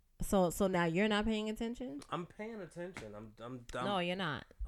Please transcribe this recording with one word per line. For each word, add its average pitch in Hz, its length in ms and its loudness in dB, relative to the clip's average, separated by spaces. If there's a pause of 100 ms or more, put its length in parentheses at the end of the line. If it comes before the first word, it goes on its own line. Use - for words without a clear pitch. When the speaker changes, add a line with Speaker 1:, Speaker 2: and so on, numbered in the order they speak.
(220)
Speaker 1:
So, 185 280 6
so 196 180 2
now 180 180 4
you're 175 220 4
not 208 180 4
paying 220 240 0
attention? 247 520 -4 (100)
Speaker 2:
I'm 170 140 -2
paying 214 360 -10
attention. 175 540 -10
I'm, 107 140 -12 (140)
I'm, 123 180 -8 (120)
I'm 127 120 -2
Speaker 1:
No, 196 140 2
you're 175 180 0
not. 156 260 -2 (240)